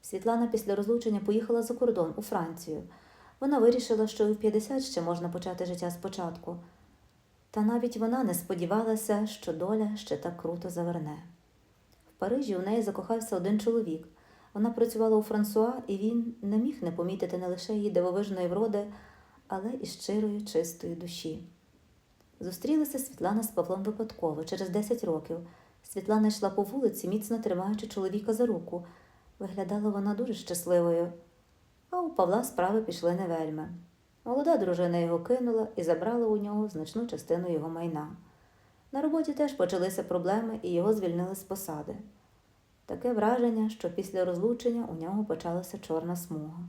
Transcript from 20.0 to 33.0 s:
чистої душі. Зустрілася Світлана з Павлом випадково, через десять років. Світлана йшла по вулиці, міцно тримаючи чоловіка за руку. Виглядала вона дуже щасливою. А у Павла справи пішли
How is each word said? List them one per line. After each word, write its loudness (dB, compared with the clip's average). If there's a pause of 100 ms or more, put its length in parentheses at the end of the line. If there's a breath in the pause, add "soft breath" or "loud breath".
чистої -2
душі. -8 (960)
Зустрілася 0
Світлана 0
з -4
Павлом -2
випадково, -2
через -4
десять 0
років. -2 (460 loud breath)
Світлана 2
йшла 2
по 0
вулиці, 0
міцно -2
тримаючи -2
чоловіка -2
за 4
руку. -2 (540 loud breath)
Виглядала -2
вона 0
дуже -2
щасливою. 2 (760)
А -2
у -2
Павла 2
справи 2
пішли 0